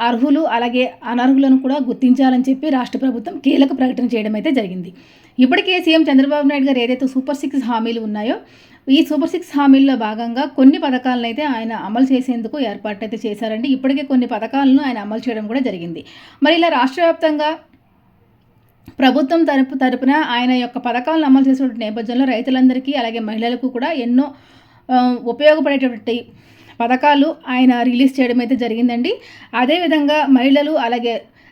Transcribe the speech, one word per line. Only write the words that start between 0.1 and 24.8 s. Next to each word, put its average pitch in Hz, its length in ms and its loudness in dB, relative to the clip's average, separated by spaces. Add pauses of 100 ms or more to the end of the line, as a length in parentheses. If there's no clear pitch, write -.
అలాగే 247 540 0 (100)
అనర్హులను 262 540 4
కూడా 262 160 -2
గుర్తించాలని 254 760 2
చెప్పి 269 180 -2
రాష్ట్ర 254 300 -2
ప్రభుత్వం 247 400 -4
కీలక 269 400 2
ప్రకటన 254 280 -2
చేయడం 214 280 -4
అయితే 214 160 -2
జరిగింది. 185 420 -4 (460)
ఇప్పటికే 359 420 2
సీఎం 320 220 4 (100)
చంద్రబాబు 285 360 2
నాయుడు 285 160 0
గారు 269 140 0
ఏదైతే 247 280 -2
సూపర్ 262 300 -6
సిక్స్ 277 280 -4
హామీలు 226 360 -4
ఉన్నాయో, 214 360 -4 (540)
ఈ 294 140 4
సూపర్ 302 240 -2
సిక్స్ 330 300 -6
హామీల్లో 269 380 4
భాగంగా 233 480 -6
కొన్ని 285 340 4
పథకాలను 254 460 -2
అయితే 233 180 -6
ఆయన 226 300 -4
అమలు 220 400 -2
చేసేందుకు 254 480 -2
ఏర్పాటు 208 440 -6
అయితే 220 240 -8
చేశారండి. 220 400 -4
ఇప్పటికే 269 340 0
కొన్ని 262 240 0
పథకాలను 262 560 2
ఆయన 247 160 -4
అమలు 214 300 -8
చేయడం 220 180 -4
కూడా 247 140 -4
జరిగింది. 170 440 -6 (380)
మరి 302 120 4
ఇలా 339 140 2
రాష్ట్ర 269 340 0
వ్యాప్తంగా 320 560 0 (1400)
ప్రభుత్వం 277 460 2
తరపు, 269 300 0
తరపున 262 360 0
ఆయన 254 400 0
యొక్క 247 280 -2
పథకాలను 254 460 -2
అమలు 269 240 4
చేసినటువంటి 262 320 -2
నేపథ్యంలో 226 440 -2
రైతులందరికీ 254 680 0
అలాగే 233 260 -4
మహిళలకు 226 500 -4
కూడా 254 220 -4
ఎన్నో, 262 440 0 (560)